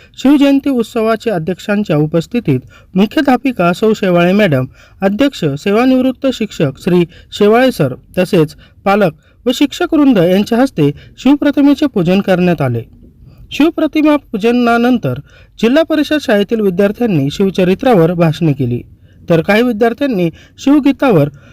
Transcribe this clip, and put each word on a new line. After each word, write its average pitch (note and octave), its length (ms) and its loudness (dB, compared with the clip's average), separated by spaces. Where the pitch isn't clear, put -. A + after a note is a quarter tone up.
शिवजयंती C#4 520 2
उत्सवाचे A3+ 600 -2
अध्यक्षांच्या F#3+ 680 -4
उपस्थितीत D#3 640 -2
मुख्याध्यापिका A#3+ 800 0
सौ A3 200 0
शेवाळे F3+ 380 0
मॅडम, E3 340 0
अध्यक्ष G#3 420 -2
सेवानिवृत्त B3+ 760 0
शिक्षक F3 500 -4
श्री F3 200 2
शेवाळे A#3 400 2
सर C#3 220 -2
तसेच F3 380 0
पालक G3 260 2
व B3 80 0
शिक्षक E4 400 -2
वृंद C#4 240 4
यांच्या F#3 400 0
हस्ते E3 340 0
शिवप्रतिमेचे C#4+ 680 2
पूजन F#3+ 360 0
करण्यात F3 400 0
आले. A#2+ 220 -2
शिवप्रतिमा D#4 640 0
पूजनानंतर A#3 1040 -2
जिल्हा C4 220 2
परिषद D4+ 380 -2
शाळेतील G#3+ 400 -2
विद्यार्थ्यांनी G3+ 680 0
शिवचरित्रावर F#3+ 840 0
भाषणे E3 400 0
केली, A#2+ 280 -4
तर E3 120 2
काही G3+ 200 0
विद्यार्थ्यांनी A#3 680 -2
शिवगीतावर C4 720 2